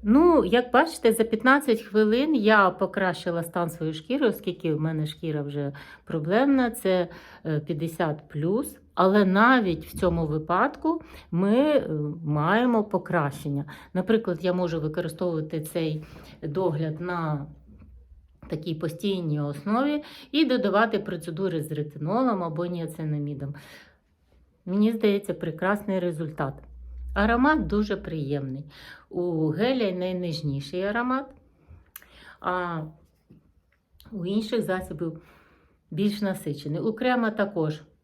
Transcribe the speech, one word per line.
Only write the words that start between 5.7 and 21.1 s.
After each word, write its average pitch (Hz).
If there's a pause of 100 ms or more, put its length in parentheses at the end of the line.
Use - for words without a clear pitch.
проблемна, 233
це, 185 (380)
е, 156
п'ятдесят 156
плюс. 185 (180)
Але 196
навіть 196
в -
цьому 170
випадку 202 (280)
ми, 196
е, 294 (360)
маємо 208
покращення. 147 (300)
Наприклад, 185
я 180
можу 175
використовувати 156
цей 156 (380)
догляд 156
на 165 (1000)
такій 160
постійній 160
основі 220 (300)
і 302
додавати 214
процедури 165